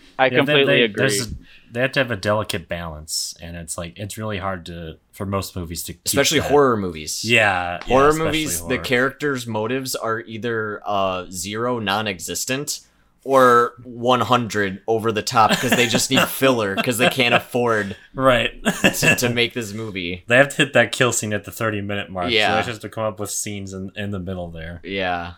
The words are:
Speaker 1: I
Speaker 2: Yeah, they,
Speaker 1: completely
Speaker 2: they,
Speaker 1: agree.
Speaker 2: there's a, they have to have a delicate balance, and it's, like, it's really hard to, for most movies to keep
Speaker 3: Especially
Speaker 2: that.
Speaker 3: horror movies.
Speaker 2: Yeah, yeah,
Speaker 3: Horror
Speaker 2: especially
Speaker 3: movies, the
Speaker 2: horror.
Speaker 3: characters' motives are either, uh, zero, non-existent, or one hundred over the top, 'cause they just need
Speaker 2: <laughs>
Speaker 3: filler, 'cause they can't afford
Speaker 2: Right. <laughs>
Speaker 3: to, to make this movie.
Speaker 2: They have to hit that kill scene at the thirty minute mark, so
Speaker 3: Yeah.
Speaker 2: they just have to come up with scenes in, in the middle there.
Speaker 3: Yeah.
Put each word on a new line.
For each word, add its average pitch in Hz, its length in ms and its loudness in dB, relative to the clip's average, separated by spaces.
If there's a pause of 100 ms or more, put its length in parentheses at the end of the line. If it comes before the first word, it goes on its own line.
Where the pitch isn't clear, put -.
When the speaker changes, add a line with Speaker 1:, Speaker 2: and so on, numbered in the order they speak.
(180)
Speaker 1:
I 131 80 4
Speaker 2:
Yeah, 127 40 4
they, 123 80 -2
Speaker 1:
completely 143 280 4
Speaker 2:
they, 139 180 4
Speaker 1:
agree. 107 180 0
Speaker 2:
there's 107 260 0
a, 101 80 -8 (380)
they 117 80 -2
have 131 120 0
to 143 60 0
have 120 120 0
a 110 40 -4
delicate 104 540 -2
balance, 80 720 -8
and 87 160 -12
it's, 82 200 -10
like, 85 220 -10
it's 101 180 -10
really 107 200 -6
hard 90 300 -6
to, 82 300 -12 (140)
for - 140 -10
most 98 320 -4
movies 85 260 -8
to 85 100 -12
keep - 120 -14
Speaker 3:
Especially - 340 2
Speaker 2:
that. - 120 -2
Speaker 3:
horror 135 260 6
movies. 82 480 -6
Speaker 2:
Yeah, 95 560 2
yeah, - 60 -14
Speaker 3:
Horror 135 220 6
Speaker 2:
especially 160 180 2
Speaker 3:
movies, 151 340 -2
the - 40 -12 (100)
Speaker 2:
horror. - 100 -2
Speaker 3:
characters' 127 600 -2
motives 120 480 -4
are 113 260 -4
either, 110 640 -6
uh, 95 460 0
zero, 110 480 -4
non-existent, 104 1000 -4 (460)
or 123 480 6 (100)
one 120 380 2
hundred 104 680 0
over 113 240 0
the 104 120 -2
top, 113 340 4
'cause 123 140 0
they 123 160 4
just 120 240 0
need 131 100 4
Speaker 2:
<laughs> - 60 2
Speaker 3:
filler, 117 480 0
'cause 117 240 -2
they 127 100 4
can't 120 240 2
afford 113 640 0 (160)
Speaker 2:
Right. 127 500 2
<laughs> - 360 0
Speaker 3:
to, - 160 2
to 120 140 0
make 120 260 0
this 107 180 -6
movie. 92 540 -6
Speaker 2:
They 120 100 4
have 143 120 6
to - 80 -12
hit 143 160 2
that 117 180 4
kill 123 200 2
scene 107 220 -2
at 104 100 -2
the 98 80 -16
thirty 104 300 -2
minute 101 300 -6
mark, 90 160 -2
so 110 80 2
Speaker 3:
Yeah. 104 160 4
Speaker 2:
they 87 80 2
just 87 80 0
have 110 140 -8
to 107 80 -10
come 110 140 -6
up 104 160 -4
with 101 120 -6
scenes 98 420 -8
in, 95 220 -10
in 101 160 -6
the 98 80 -4
middle 90 320 -6
there. 82 320 -12
Speaker 3:
Yeah. 87 540 -4